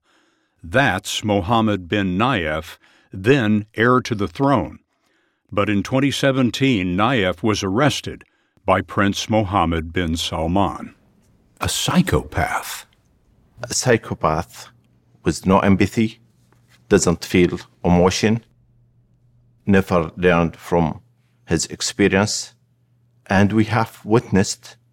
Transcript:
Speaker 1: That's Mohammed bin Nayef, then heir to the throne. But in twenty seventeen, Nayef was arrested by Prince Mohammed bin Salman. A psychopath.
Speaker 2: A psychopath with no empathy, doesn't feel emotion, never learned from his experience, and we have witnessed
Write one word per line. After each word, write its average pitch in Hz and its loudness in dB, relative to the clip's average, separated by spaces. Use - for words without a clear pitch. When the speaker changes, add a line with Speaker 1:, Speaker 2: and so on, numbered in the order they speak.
Speaker 1:
That's 95 -2
Mohammed 104 0
bin 95 -2
Nayef, 85 -4
then 107 2
heir 123 2
to 113 -6
the 98 -2
throne. 135 -2
But 98 0
in 101 0
twenty 131 0
seventeen, 123 0
Nayef 98 0
was 107 0
arrested 117 -2
by 95 2
Prince 101 -2
Mohammed 87 0
bin 85 -2
Salman. 85 -4
A - -4
psychopath. - -2
Speaker 2:
A 113 -10
psychopath - -2
with - -4
no 95 4
empathy, 101 0
doesn't 90 2
feel 87 2
emotion, 92 2
never 95 2
learned 85 2
from 85 -2
his 82 -2
experience, - -2
and 98 2
we 110 2
have 113 -4
witnessed - -2